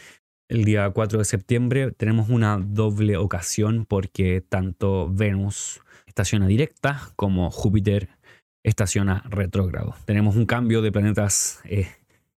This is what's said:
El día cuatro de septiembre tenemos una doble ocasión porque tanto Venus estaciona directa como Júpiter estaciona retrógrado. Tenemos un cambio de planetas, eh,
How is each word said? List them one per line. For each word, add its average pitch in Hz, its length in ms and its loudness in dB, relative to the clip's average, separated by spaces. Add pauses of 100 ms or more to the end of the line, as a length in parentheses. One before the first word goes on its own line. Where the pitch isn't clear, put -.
(480)
El 113 140 0
día 104 280 2
cuatro 107 280 0
de 107 60 0
septiembre 120 680 0
tenemos 110 380 0
una 110 300 2
doble 104 580 0
ocasión 107 680 -2
porque 95 640 -2
tanto 95 640 -2
Venus 98 680 -2 (260)
estaciona 101 400 0
directa 135 680 0
como 92 340 0
Júpiter 101 600 0 (520)
estaciona 98 680 0
retrógrado. 95 760 -2
Tenemos 104 320 2
un 117 100 4
cambio 113 360 2
de 107 100 0
planetas, 104 720 0
eh, 98 240 -2 (480)